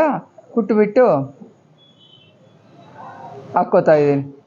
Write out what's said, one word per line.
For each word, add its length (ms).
ಕುಟ್ಬಿಟ್ಟು 840
ಹಾಕ್ಕೋತಾ 380
ಇದ್ದೀನಿ. 520